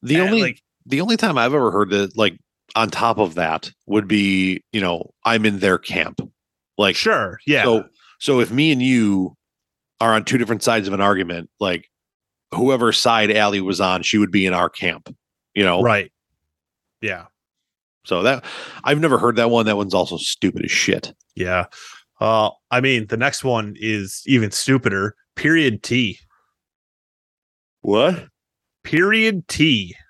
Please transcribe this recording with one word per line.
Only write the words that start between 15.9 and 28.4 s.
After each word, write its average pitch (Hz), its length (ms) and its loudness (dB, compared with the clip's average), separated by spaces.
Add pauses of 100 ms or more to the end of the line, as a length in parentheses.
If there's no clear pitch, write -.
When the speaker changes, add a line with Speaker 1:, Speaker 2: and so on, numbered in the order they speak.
Speaker 2:
Yeah. 92 260 -8 (800)
Speaker 1:
So 90 180 -2
that, 127 200 0 (400)
I've 147 160 2
never 147 200 2
heard 117 160 2
that 117 160 2
one. 117 160 2
That 104 100 2
one's 98 160 -4
also 92 240 0
stupid - 480 -4
as - 60 -4
shit. - 420 -2 (220)
Speaker 2:
Yeah. 90 300 -2 (540)
Uh, 107 320 0 (180)
I 127 120 0
mean, 127 260 0
the 110 100 -4
next 131 260 -2
one 113 360 -2
is 107 480 -6
even 113 240 2
stupider. 107 640 0 (200)
Period 147 460 0
T. 120 380 -2 (1600)
Speaker 1:
What? 139 460 0 (560)